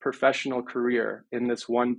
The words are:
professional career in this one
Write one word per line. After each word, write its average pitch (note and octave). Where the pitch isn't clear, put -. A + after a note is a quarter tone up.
professional C3+
career A#2+
in A#2+
this A#2+
one A#2+